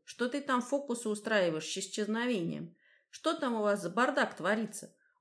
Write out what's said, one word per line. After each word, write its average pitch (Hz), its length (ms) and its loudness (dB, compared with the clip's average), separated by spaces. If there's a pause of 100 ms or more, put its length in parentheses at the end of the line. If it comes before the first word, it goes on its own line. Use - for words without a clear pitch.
что - 240 -2
ты 277 120 -2
там 262 220 2
фокусы 247 460 -2
устраиваешь 202 600 2
с - 60 -4
исчезновением. 196 1000 -2 (360)
Что - 240 0
там 269 200 -2
у 220 80 0
вас 202 200 2
за 170 80 -2
бардак 247 460 2
творится? 214 600 -2 (240)